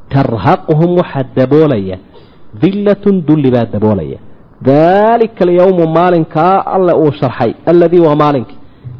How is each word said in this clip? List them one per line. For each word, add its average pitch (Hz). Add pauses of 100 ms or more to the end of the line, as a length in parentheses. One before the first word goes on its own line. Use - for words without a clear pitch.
tarhaquhum 147
waxaa 139 (120)
daboolaya, 127 (640)
dillatun 196
dulli 147
baa 120
daboolaya. 101 (440)
Daalika 202
alyawmu 175
maalinkaa 170 (180)
alle 180
uu 143
sharxay, 123 (120)
alladii 175
waa 151
maalinkii, 147 (420)